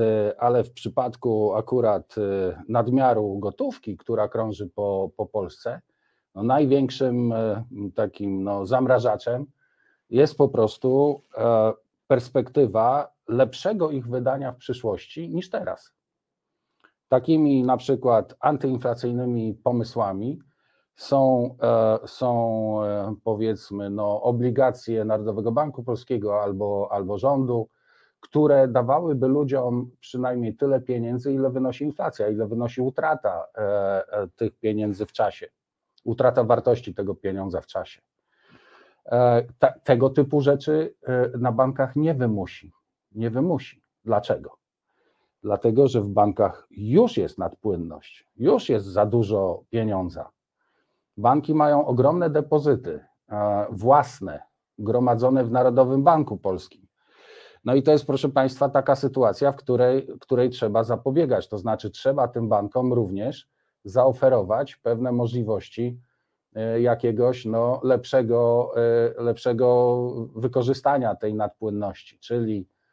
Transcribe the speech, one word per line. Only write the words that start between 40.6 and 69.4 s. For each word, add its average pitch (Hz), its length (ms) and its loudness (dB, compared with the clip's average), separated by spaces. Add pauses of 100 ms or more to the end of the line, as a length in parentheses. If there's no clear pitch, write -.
e, 123 320 -2
na 117 140 0
bankach 131 440 0
nie 156 180 0
wymusi. 107 580 -4 (400)
Nie 110 180 -4
wymusi. 135 520 -4 (220)
Dlaczego? 104 520 -2 (880)
Dlatego, 113 460 2
że 123 120 0
w 101 80 -4
bankach 104 640 0
już 151 460 2
jest 95 220 -4
nadpłynność, 85 960 -8
już 165 320 0
jest 107 180 0
za 101 200 2
dużo 101 640 0
pieniądza. 101 600 -4 (840)
Banki 135 380 2
mają 147 320 4
ogromne 151 440 2
depozyty, 143 760 0 (240)
e, 104 420 -2
własne, 117 720 2 (360)
gromadzone 123 640 2
w 113 60 -4
Narodowym 127 520 4
Banku 151 340 2
Polskim. - 500 -8 (800)
No 123 100 0
i 135 80 4
to 151 100 4
jest, 147 140 2
proszę 139 220 -2
państwa, 135 400 0
taka 135 280 2
sytuacja, 135 560 0
w 139 40 -8
której, 127 520 0 (120)
której 123 300 0
trzeba 113 340 0
zapobiegać. 131 640 0
To 107 100 -8
znaczy, 107 320 -4
trzeba 135 380 0
tym 117 200 -4
bankom 113 440 0
również 107 560 -4 (360)
zaoferować 123 920 2
pewne 120 360 -2
możliwości, 120 880 -4 (540)
e, 113 260 -2
jakiegoś, 120 640 2
no, 117 380 0
lepszego, 120 880 2 (440)
e, 117 60 -8
lepszego 123 760 2 (360)